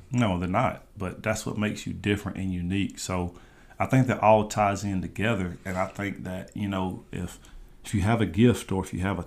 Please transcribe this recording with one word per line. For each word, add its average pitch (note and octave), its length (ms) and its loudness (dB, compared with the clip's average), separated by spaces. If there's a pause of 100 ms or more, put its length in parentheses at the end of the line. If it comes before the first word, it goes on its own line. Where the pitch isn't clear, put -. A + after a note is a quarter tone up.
(120)
No, A2 280 2
they're F2 100 -2
not. F#2+ 340 0 (140)
But F2+ 260 -6
that's A2 220 -2
what - 120 -4
makes G#2 280 -2
you - 80 -6
different G2 440 -2
and F#2+ 160 -2
unique. F2+ 460 -2
So F2+ 340 -4 (440)
I G2 80 0
think C3 220 6
that A2 160 0
all G#2+ 240 8
ties G2+ 380 0
in G2 160 -2
together. F#2 640 -2
And F#2 120 -4
I F#2+ 100 0
think G2 360 -8
that, F#2 320 -10
you G2+ 140 -4
know, F#2 420 -4
if, F2+ 260 -8 (480)
if - 80 -4
you G2+ 80 2
have - 200 4
a G#2 40 4
gift G#2 460 4
or F#2+ 120 2
if - 100 -8
you F#2 80 -4
have F#2+ 180 -2
a E2+ 80 -6